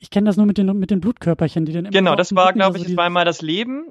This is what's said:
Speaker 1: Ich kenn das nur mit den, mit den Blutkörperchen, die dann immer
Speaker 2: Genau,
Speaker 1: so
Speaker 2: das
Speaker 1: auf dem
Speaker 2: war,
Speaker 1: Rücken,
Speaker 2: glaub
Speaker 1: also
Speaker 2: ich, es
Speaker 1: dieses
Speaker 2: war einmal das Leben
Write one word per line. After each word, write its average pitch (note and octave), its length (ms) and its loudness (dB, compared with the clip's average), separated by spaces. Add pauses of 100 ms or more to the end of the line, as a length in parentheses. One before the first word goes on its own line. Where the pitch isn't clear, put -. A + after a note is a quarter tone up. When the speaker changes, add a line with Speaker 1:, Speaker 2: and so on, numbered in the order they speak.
Speaker 1:
Ich - 100 -20
kenn G#3 140 0
das G3+ 120 2
nur G#3 100 4
mit G3+ 120 0
den, G3 200 0
mit F#3+ 140 -2
den F#3+ 80 0
Blutkörperchen, E3 640 -2
die D3+ 80 -6
dann E3+ 140 -6
immer G3+ 40 -12
Speaker 2:
Genau, G3 220 4
Speaker 1:
so C#3+ 40 2
Speaker 2:
das F3 100 0
Speaker 1:
auf - 20 -12
dem G3 80 -2
Speaker 2:
war, F#3 120 6
Speaker 1:
Rücken, F#3+ 100 0
Speaker 2:
glaub G3 100 4
Speaker 1:
also F3+ 80 -2
Speaker 2:
ich, F3 60 -6
es E3+ 40 -6
Speaker 1:
dieses F3 100 -4
Speaker 2:
war F3 80 2
einmal F3 200 2
das E3 180 -2
Leben A#3+ 480 -6